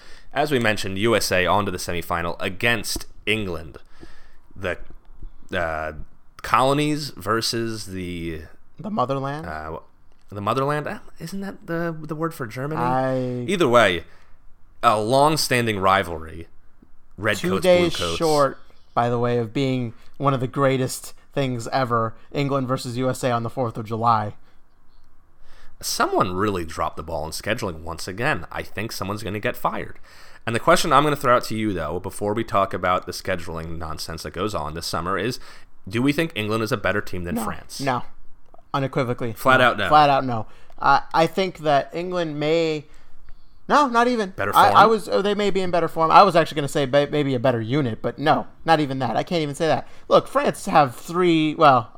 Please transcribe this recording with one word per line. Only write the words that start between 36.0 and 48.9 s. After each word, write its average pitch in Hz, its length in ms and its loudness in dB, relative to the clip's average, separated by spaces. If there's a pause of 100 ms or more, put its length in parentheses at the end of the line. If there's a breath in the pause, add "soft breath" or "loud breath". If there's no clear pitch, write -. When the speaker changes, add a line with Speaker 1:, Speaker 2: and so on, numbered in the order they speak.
Speaker 1:
we 143 120 2
think 165 220 -2
England 107 280 -2
is 107 80 -4
a 120 60 0
better 95 240 0
team 90 220 -4
than 87 120 -4
Speaker 2:
No. - 80 -2
Speaker 1:
France? - 380 -8
Speaker 2:
No. 127 220 0 (720)
Unequivocally. 131 600 -2
Speaker 1:
Flat 131 240 6
Speaker 2:
No. 127 80 8
Speaker 1:
out 107 120 4
no. 98 120 0
Speaker 2:
Flat 147 200 8
out 135 160 4
no. 117 200 -2 (340 soft breath)
I, 139 220 4 (120)
I 165 140 4
think 185 320 -4
that 151 340 2
England 170 460 -4
may, 156 460 0 (840 soft breath)
no, 277 200 6
not 233 200 4
even. 220 240 0
Speaker 1:
Better - 240 -2
Speaker 2:
I, 190 140 8
I - 20 4 (100)
Speaker 1:
form? 214 80 10
Speaker 2:
was, 220 200 0
oh, 202 120 2
they 202 140 0
may 202 160 2
be 190 100 2
in 185 100 0
better 165 180 2
form. 160 220 2
I 170 120 12
was 185 120 6
actually 156 200 4
gonna 143 140 0
say 147 160 2
ba-, 143 260 4
maybe 139 240 2
a 120 40 -2
better 120 220 2
unit, 120 400 0
but 120 160 -4
no, 135 300 2 (180)
not 160 140 6
even 135 200 -2